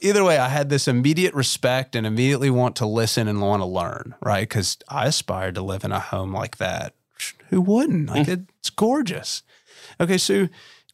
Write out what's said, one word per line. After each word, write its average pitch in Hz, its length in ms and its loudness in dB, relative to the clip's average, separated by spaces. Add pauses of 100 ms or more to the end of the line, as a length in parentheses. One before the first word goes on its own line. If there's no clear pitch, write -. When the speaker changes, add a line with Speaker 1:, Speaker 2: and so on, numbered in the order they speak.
Speaker 1:
either 202 240 4
way, 165 140 6
I 131 100 2
had 143 220 0
this 143 180 0
immediate 151 460 2
respect 131 600 0
and 113 120 -2
immediately 131 420 2
want 123 280 2
to 117 100 0
listen 113 420 0
and 104 140 0
want 101 180 2
to 92 60 -2
learn, 92 560 -6
right? 104 260 0
'Cause - 300 -4 (100)
I 139 200 -2
aspired 92 480 -4
to 92 40 -8
live 95 240 -6
in 101 80 -4
a 98 80 -2
home 95 320 -6
like - 240 -8
that. - 380 -6 (560)
Who 190 100 2
wouldn't? 202 480 2
Like, 143 200 0
Speaker 2:
Mm. 185 180 -4 (120)
Speaker 1:
it's - 120 -8
gorgeous. - 720 -2 (580)
Okay, 180 160 2
so 196 320 2 (460)